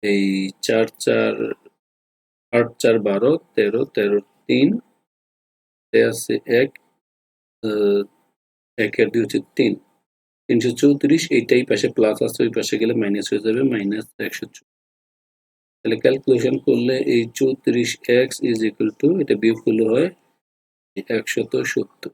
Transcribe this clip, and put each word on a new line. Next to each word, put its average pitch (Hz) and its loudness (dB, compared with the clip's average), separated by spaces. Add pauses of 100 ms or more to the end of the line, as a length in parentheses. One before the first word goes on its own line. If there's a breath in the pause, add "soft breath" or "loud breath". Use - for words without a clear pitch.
এই 101 0 (360)
চার 113 2 (140)
চার, 113 0 (1200)
আট 120 2 (120)
চার 113 4
বারো, 104 2 (220)
তেরো, 110 2
তেরো 104 0 (240)
তিন, 127 2 (1040)
হাতে - -2
আছে 113 -2 (280)
এক, 139 0 (960)
আহ, 104 0 (760)
একের 110 0
দুই 117 -2
হচ্ছে 110 -4 (160)
তিন, 113 0 (760)
তিনশো 120 2
চৌত্রিশ, 143 2
এইটাই 123 2
পাশে 123 -2
প্লাস 107 0
আছে, 113 -4
ওই 113 0
পাশে 110 -4
গেলে 113 0
মাইনাস 104 -2
হয়ে 104 -2
যাবে, 113 0
মাইনাস 107 -2 (140)
একশো 104 -8
চৌত্রিশ। - -20 (1040)
তাহলে 110 -4
ক্যালকুলেশন 127 0
করলে 123 0 (100)
এই 120 0 (100)
চৌত্রিশ 123 -2 (280)
এক্স 131 0
is 117 0
equal 110 -2
to, 143 0 (120)
এটা 139 0
বিয়োগ 110 2
করলে 113 2
হয় 123 2 (1080)
একশত - -4 (120)
সত্তর। - -6